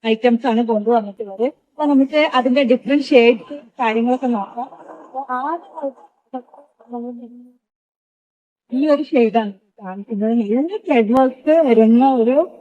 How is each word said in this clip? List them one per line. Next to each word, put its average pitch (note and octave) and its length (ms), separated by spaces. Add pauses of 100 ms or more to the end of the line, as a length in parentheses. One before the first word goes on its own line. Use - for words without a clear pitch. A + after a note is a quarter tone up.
(120)
ഐറ്റംസ് A#3 380
ആണ് A3+ 200
കൊണ്ടുവന്നിട്ടുള്ളത്. G#3+ 760 (240)
അപ്പൊ D4+ 220
നമുക്ക് C#4 280 (180)
അതിന്റെ B3+ 320
ഡിഫറന്റ് C4+ 400
ഷെയ്ഡ്സ് A#3+ 460 (240)
കാര്യങ്ങളൊക്കെ A#3+ 560
നോക്കാം. A#3 320 (380)
അപ്പൊ C4 140 (200)
ആദ്യം D4+ 520 (1000)
നമുക്ക് A#3+ 320 (1500)
ഈ - 20 (140)
ഒരു D4 160
ഷെയ്ഡാണ് A3 420 (300)
കാണിക്കുന്നത്. G3+ 500 (140)
ഇതിന്റെ D4 400
ത്രെഡ് A#3 320
വർക്ക് C4 360 (140)
വരുന്ന A3+ 340 (200)
ഒരു B3+ 160 (220)